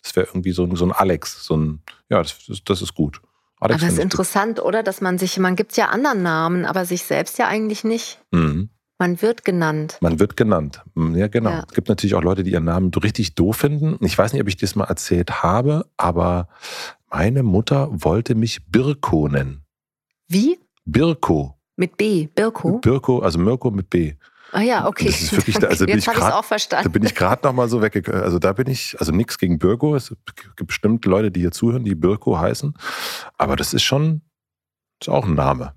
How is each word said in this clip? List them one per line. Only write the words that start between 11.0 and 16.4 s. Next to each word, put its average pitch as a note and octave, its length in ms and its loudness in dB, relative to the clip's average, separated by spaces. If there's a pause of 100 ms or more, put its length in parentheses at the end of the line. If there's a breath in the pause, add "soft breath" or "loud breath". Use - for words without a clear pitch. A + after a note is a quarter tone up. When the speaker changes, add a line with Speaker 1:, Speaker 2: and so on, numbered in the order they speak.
Speaker 1:
ja, G2 120 2
genau. A2+ 220 0
Speaker 2:
Ja. E3 180 -4
Speaker 1:
Es - 60 -20
gibt - 160 -2
natürlich G2+ 260 2
auch F2+ 80 2
Leute, F#2 200 2
die F#2 80 0
ihren E2+ 120 0
Namen F2 300 2
so F#2+ 80 0
richtig A2 340 -2
doof G2+ 220 2
finden. D3+ 420 0
Ich - 180 0
weiß F2+ 140 4
nicht, - 100 -2
ob G2+ 60 -6
ich G2+ 80 -2
das - 200 -4
mal F#2+ 100 0
erzählt - 580 -2
habe, B2+ 420 0 (120)
aber F2 500 0 (640 loud breath)